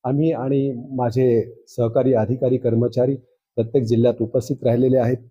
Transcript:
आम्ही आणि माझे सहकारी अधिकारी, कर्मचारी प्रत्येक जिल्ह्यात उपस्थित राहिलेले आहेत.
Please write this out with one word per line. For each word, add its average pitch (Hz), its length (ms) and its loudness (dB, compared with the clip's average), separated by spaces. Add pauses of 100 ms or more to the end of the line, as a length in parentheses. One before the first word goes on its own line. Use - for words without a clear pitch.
आम्ही 143 280 0
आणि 135 640 -2
माझे 120 600 0 (120)
सहकारी 123 460 0
अधिकारी, 127 440 0
कर्मचारी 120 580 0 (400)
प्रत्येक 117 280 0
जिल्ह्यात 117 380 2
उपस्थित 123 420 -2
राहिलेले 123 340 2
आहेत. 123 200 0 (140)